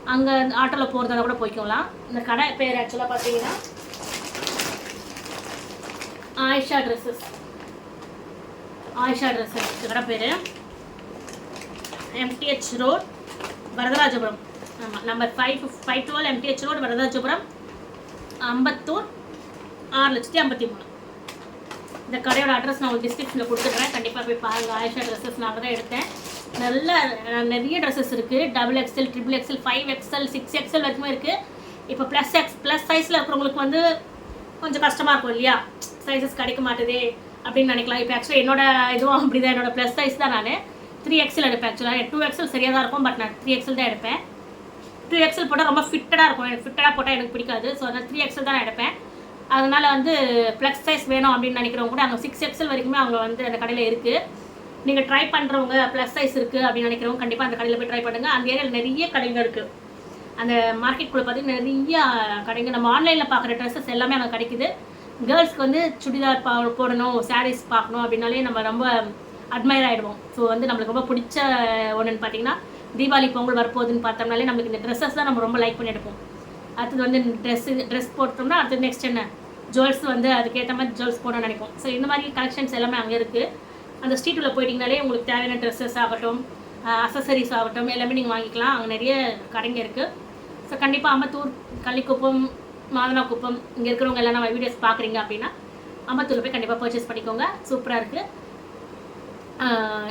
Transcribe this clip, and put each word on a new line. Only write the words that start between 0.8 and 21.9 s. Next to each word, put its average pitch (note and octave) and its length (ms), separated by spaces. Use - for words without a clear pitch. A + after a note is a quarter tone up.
போறதா A#3+ 360
கூட A#3+ 120
போய்க்கலாம். A3 520
இந்த A#3+ 120
கடை B3+ 320
பேர் B3+ 240
actually A#3+ 360
பாத்தீங்கன்னா A#3+ 420
ஆயிஷா C4+ 500
டிரெஸ்ஸஸ். A#3 380
ஆயிஷா C4 300
டிரெஸ்ஸஸ் A3+ 400
இந்த - 140
கடை A#3+ 140
பேரு. A#3+ 340
எம் B3+ 240
டி D4 80
எச் C#4 320
ரோட், C4 240
வரதராஜபுரம். B3 600
ஆமா, G#3+ 220
நம்பர் A#3 320
ஃபைவ், C4+ 340
ஃபைவ் C4 220
டுவெல் D4+ 160
எம் C4+ 160
டி C#4+ 80
எச் C4+ 160
ரோட், D4 120
வரதராஜபுரம், C4 640
அம்பத்தூர் C4+ 640
ஆறு C4+ 240
லட்சத்தி A#3 220
ஐம்பத்தி C4 340
மூணு. - 220